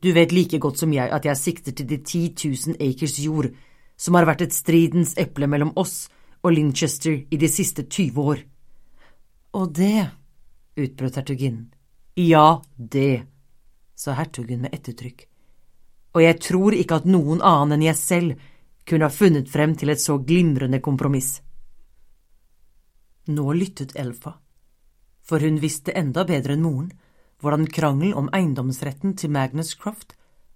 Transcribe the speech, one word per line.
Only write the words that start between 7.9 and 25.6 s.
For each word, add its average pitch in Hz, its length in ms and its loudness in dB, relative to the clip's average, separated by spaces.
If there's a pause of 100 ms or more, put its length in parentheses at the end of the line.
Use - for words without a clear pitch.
år.» 135 80 -6 (1200)
«Og 185 160 -2
det», 202 320 2 (640)
utbrøt 131 480 -6
hertuginnen. 127 480 -6 (480)
«Ja, 160 460 6 (120)
det», 131 520 -2 (680)
sa 135 240 -8
hertugen 123 480 -8
med - 80 -10
ettertrykk. 123 540 -16 (840)
«Og 170 80 6
jeg 165 240 8
tror 190 320 2
ikke 165 220 2
at 156 100 -2
noen 165 320 4
annen 147 320 4
enn 156 140 2
jeg 160 100 0
selv 175 440 -2 (440)
kunne 160 220 2
ha 139 60 -2
funnet 151 360 4
frem 151 240 2
til 151 160 -2
et 147 120 0
så 143 200 0
glimrende 139 560 2
kompromiss.» 135 640 -2 (1900)
Nå 147 120 -2 (120)
lyttet - 400 -6
Elfa, 127 380 -10 (880)
for 156 160 0
hun 156 220 0